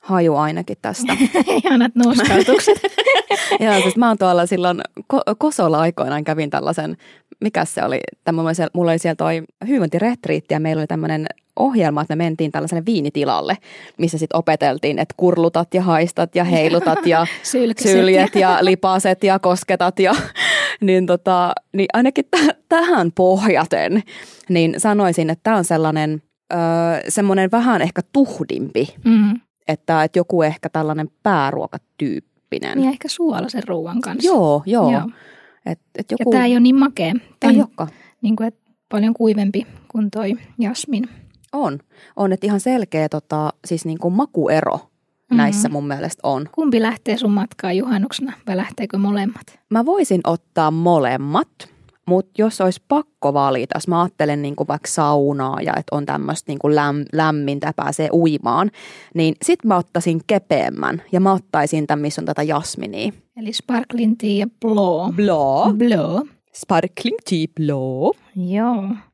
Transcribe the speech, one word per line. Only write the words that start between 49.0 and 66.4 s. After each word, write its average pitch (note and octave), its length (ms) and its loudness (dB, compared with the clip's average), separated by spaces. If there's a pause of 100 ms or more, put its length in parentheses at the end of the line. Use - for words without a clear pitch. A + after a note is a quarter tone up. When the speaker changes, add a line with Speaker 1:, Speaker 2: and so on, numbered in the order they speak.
Speaker 1:
Mä A3+ 160 2
voisin D#4 380 2
ottaa E3 480 0
molemmat, D#3 760 2 (580)
mut F#3 320 0
jos G#3+ 240 0
olisi F#3 260 0
pakko C#4 460 -2
valita, C3+ 440 0
jos D#3 100 -6
mä E3+ 140 2
ajattelen D3 400 -2
niinku C#3+ 260 -6
vaikka D3+ 220 -6
saunaa C#3+ 720 0
ja D#3+ 160 -4
et D3+ 140 -6
on D3 140 -4
tämmöstä D3 460 -6
niinku C#3+ 180 -4
läm-, D3 440 0
lämmintä, D3+ 600 -2
pääsee D3+ 380 -4
uimaan, E3 580 0 (420)
niin D#3+ 220 0 (100)
sit F4 200 0
mä G3+ 120 4
ottaisin E3+ 500 -2
kepeämmän C3 720 -2 (100)
ja F3+ 80 0
mä F#3+ 120 4
ottaisin D#3 560 -2
tän, D3+ 120 0
missä D3 220 -4
on E3 40 -6
tätä D3+ 180 -4
jasminia. D#3 680 -6 (260)
Speaker 2:
Eli A3 160 -10
sparkling A#3 640 -2
tea G#3+ 120 -4 (100)
ja G#3 60 -2 (200)
blå. F#3 460 0
Speaker 1:
Blå. E3+ 640 2
Speaker 2:
Blå. G#3+ 500 0 (260)